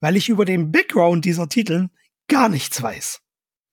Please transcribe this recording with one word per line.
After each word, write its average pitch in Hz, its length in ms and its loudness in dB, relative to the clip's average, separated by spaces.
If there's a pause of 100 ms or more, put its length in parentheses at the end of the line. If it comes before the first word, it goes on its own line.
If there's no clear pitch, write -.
weil 160 160 2
ich - 120 2
über 208 160 2
den 170 280 0
Background 175 520 2
dieser 170 240 -2
Titel 185 400 -2 (400)
gar 269 200 4
nichts 139 340 -4
weiß. - 380 -10 (520)